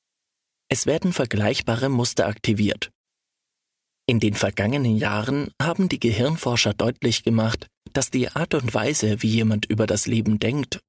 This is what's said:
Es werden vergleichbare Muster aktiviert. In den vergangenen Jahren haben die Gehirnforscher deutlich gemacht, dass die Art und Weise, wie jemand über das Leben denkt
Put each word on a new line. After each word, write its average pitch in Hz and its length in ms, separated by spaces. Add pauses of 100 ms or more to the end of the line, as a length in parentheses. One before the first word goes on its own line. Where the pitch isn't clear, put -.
(680)
Es - 180
werden 160 260
vergleichbare 117 760
Muster 120 380
aktiviert. 104 640 (1160)
In 120 100
den 104 160
vergangenen 110 600
Jahren 107 560 (100)
haben 170 260
die - 120
Gehirnforscher 120 760
deutlich 120 480
gemacht, 113 460 (240)
dass 135 180
die 127 200
Art 165 240
und 131 200
Weise, 107 480
wie 113 80
jemand 110 360
über 110 200
das 101 220
Leben 110 320
denkt 127 480